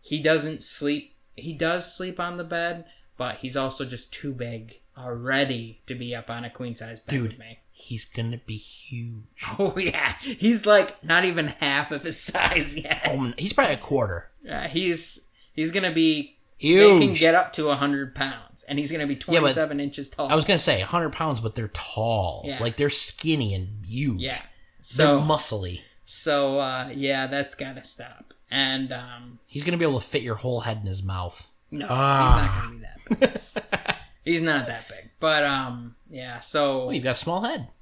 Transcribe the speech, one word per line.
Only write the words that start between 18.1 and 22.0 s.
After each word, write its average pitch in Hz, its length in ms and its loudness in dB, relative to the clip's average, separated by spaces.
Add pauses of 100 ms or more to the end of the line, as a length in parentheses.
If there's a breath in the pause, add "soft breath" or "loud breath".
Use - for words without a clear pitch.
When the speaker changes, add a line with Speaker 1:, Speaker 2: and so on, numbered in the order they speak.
Speaker 1:
pounds, 135 480 -8
and 143 160 -4
he's 143 100 -4
gonna 156 160 -4
be 143 80 -2
Speaker 2:
Yeah, 135 60 -14 (140)
but 170 40 8
Speaker 1:
twenty-seven 151 400 2
inches 143 320 -6
tall. 143 180 -4
Speaker 2:
I 147 60 4
was 156 100 6
gonna 185 140 4
say 123 240 2
a 95 40 -4
hundred 170 260 0
pounds, 151 260 0
but 113 160 -4
they're 110 140 -4
tall. 110 800 -2